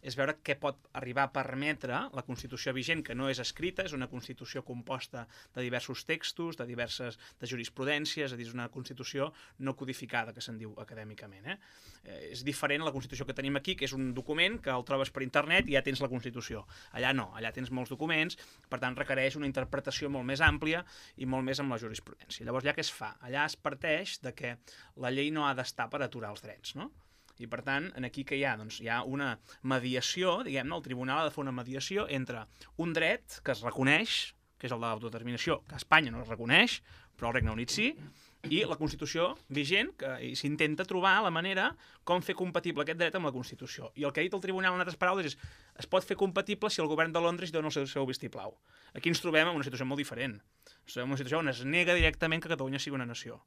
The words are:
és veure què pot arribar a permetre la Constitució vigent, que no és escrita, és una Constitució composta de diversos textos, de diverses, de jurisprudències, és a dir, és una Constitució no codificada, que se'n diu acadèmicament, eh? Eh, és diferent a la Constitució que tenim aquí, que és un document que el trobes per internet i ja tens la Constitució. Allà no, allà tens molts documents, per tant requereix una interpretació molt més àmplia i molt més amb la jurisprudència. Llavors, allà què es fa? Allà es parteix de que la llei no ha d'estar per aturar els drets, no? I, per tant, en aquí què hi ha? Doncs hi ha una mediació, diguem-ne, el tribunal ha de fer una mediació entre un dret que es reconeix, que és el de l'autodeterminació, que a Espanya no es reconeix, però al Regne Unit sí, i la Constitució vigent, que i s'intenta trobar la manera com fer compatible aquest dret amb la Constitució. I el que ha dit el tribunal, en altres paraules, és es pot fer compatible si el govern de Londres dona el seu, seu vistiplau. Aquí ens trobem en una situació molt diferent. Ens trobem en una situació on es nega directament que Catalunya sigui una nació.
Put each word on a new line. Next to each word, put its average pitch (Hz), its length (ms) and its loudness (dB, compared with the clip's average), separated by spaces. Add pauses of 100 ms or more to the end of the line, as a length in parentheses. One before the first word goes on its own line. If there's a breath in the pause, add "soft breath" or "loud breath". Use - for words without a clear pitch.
és 131 140 -8
veure 143 160 2 (100)
què - 160 0
pot 139 220 -2 (160)
arribar 127 260 0
a 135 80 -2
permetre 131 640 -2 (160)
la 135 140 -6
Constitució 127 500 -6
vigent, 156 240 0
que - 160 -6
no 135 160 0
és 123 80 0
escrita, 180 480 -4
és 151 80 -8
una 131 140 -2
Constitució 127 580 -10
composta 123 540 -8 (320 loud breath)
de 131 100 -4
diversos 123 400 -4
textos, 165 560 -4
de 120 80 -4
diverses, 120 480 -4 (240 loud breath)
de 120 80 -6
jurisprudències, 139 800 -2
és 127 80 -6
a - 20 -8
dir, 120 80 -8
és 117 80 -10
una 120 160 -6
Constitució 135 640 -4 (340 loud breath)
no 135 160 0
codificada, 120 560 -4
que 120 80 -8
se'n 113 160 -10
diu 107 140 -12 (100)
acadèmicament, 107 680 -14
eh? - 20 -8 (480 loud breath)
Eh, 90 140 -12 (160)
és 120 100 -8
diferent 143 400 0
a 151 60 2
la - 20 -10
Constitució 131 320 -6
que 139 80 -6
tenim 139 240 -2
aquí, 180 240 -2
que 135 80 0
és 135 80 -4
un 131 160 0
document 160 480 0
que 135 140 0
el 123 100 0
trobes 135 240 0
per 135 160 -4
internet 151 480 4
i 135 60 6
ja 131 40 4
tens 135 220 0
la 123 80 0
Constitució. 117 540 -6 (260 loud breath)
Allà 127 240 2
no, 101 160 -2
allà 113 240 -6
tens 127 160 -6
molts 127 240 -4
documents, 160 400 0 (320 loud breath)
per 123 140 -4
tant 127 180 0
requereix 135 400 2
una 143 80 0
interpretació 135 640 -2
molt 127 160 -4
més 139 160 2
àmplia 156 400 4 (320 loud breath)
i - 80 -6
molt 131 240 0
més 135 160 0
amb 131 80 0
la 113 80 -2
jurisprudència. - 640 -12
Llavors, 127 240 -2
allà 147 80 0
què 160 80 -2
es - 80 -2
fa? 107 220 -10 (100)
Allà 139 240 0
es - 80 -6
parteix 156 640 -2
de 160 160 -8
que 120 220 -6 (420 loud breath)
la 127 160 0
llei 143 160 2
no 151 160 2
ha 135 80 4
d'estar 123 320 -2
per 139 160 -2
aturar 110 320 -6
els - 80 -16
drets, - 320 -12
no? 214 140 -8 (500 soft breath)
I, 117 80 -8
per 120 160 -4
tant, 139 220 0 (100)
en 127 80 -4
aquí 127 240 -6
què 143 100 0
hi 139 60 2
ha? 131 160 4
Doncs 107 240 -8
hi 113 80 -2
ha 120 160 2
una 135 240 0 (340 loud breath)
mediació, 131 800 2
diguem-ne, 135 300 -2
el 160 80 -6
tribunal 131 380 0
ha 156 60 2
de 143 60 -2
fer 151 80 -6
una 135 120 -2
mediació 131 580 -2
entre 123 320 -2 (380 loud breath)
un 170 120 0
dret 165 480 0
que 131 120 2
es 107 100 -6
reconeix, 135 720 4 (260)
que 127 80 -6
és 123 60 0
el 117 80 -2
de 117 40 0
l'autodeterminació, 117 800 -2
que - 80 -14
a 135 60 -8
Espanya 156 320 8
no 117 100 -6
es 110 80 -8
reconeix, 196 460 8 (400 loud breath)
però 117 140 0
al 120 80 0
Regne 113 160 4
Unit 117 180 -2
sí, 220 160 4 (640 loud breath)
i 175 160 4
la 165 100 0
Constitució 156 520 0 (240)
vigent, 190 440 2
que 135 120 -4 (180)
i 127 100 -6
s'intenta 151 480 2
trobar 185 380 4
la 175 100 4
manera 190 360 2 (360 loud breath)
com 175 160 4
fer 185 160 -2
compatible 165 460 0
aquest 165 160 -4
dret 170 180 2
amb 170 120 0
la 123 40 -8
Constitució. 123 600 -8
I 143 100 -2
el 147 60 0
que 156 100 2
ha 180 60 2
dit 202 80 -2
el 180 80 -2
tribunal, 185 320 2
en 180 80 2
altres 170 160 -4
paraules, 180 320 4
és - 60 -12 (440 loud breath)
es - 80 -10
pot 185 160 6
fer - 140 0
compatible 196 500 2
si 180 140 2
el 151 60 2
govern 160 260 4
de 170 80 6
Londres 170 300 2
dona 156 160 2
el 143 40 -4
seu, 139 160 2
seu 139 160 0
vistiplau. 113 480 -6 (400 loud breath)
Aquí - 160 0
ens 165 140 2
trobem 160 240 6
en 175 100 0
una 135 80 0
situació 127 220 -4
molt 143 140 0
diferent. 120 340 -4 (480 loud breath)
Ens - 100 -16
trobem 123 140 -2
en 139 80 0
una 135 60 -2
situació 147 200 2
on 143 120 2
es 120 100 -8
nega 175 340 4
directament 160 460 4
que 165 80 -2
Catalunya 135 300 0
sigui 139 180 -2
una 120 80 -2
nació. 117 380 -10